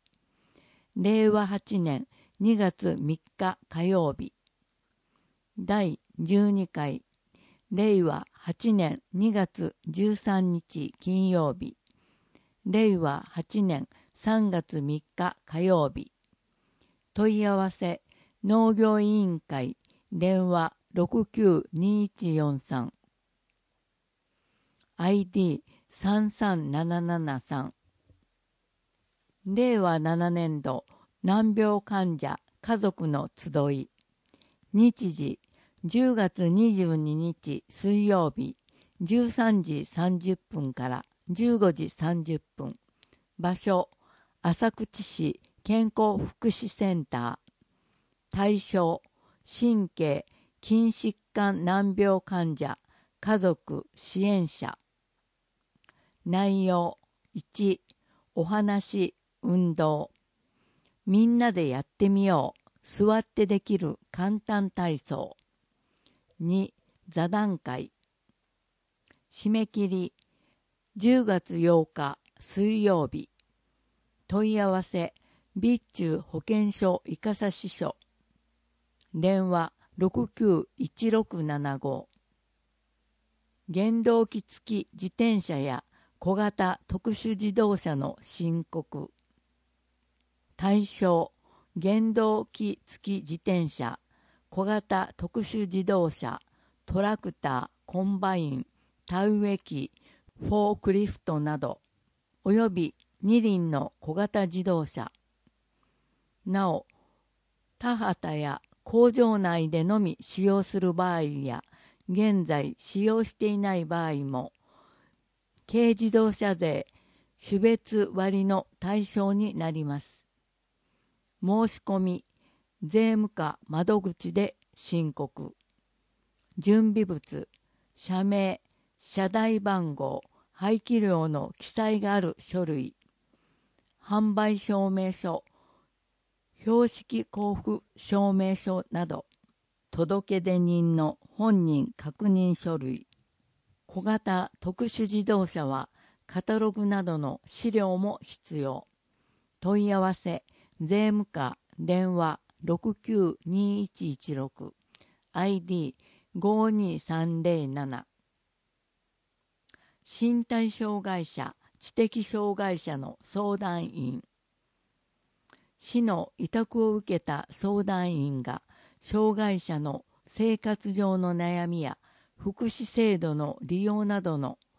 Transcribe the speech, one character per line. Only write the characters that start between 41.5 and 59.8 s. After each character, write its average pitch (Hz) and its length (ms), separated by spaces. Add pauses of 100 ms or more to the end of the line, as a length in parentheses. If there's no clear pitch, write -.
五 190 120
時 160 200
三 165 320
十 156 180 (160)
分。 - 180 (600)
場 180 180
所、 180 360 (500)
浅 180 300
口 - 320
市 - 360 (240)
健 220 320
康 214 220
福 - 300
祉 220 220
セ 190 260
ン 156 100
タ 120 340 (920)
ー。 - 40
対 202 220
象、 175 460 (420)
神 220 440
経、 147 360 (340)
筋 226 320
疾 214 240 (180)
患 196 300
難 190 320
病 196 240
患 170 380
者、 139 220 (400)
家 214 180
族、 170 560
支 - 300
援 196 240
者。 - 320 (1500)
内 196 360
容、 175 320 (360)
一、 196 480 (540)
お 170 80
話、 202 720 (260)
運 175 340
動。 156 360 (920)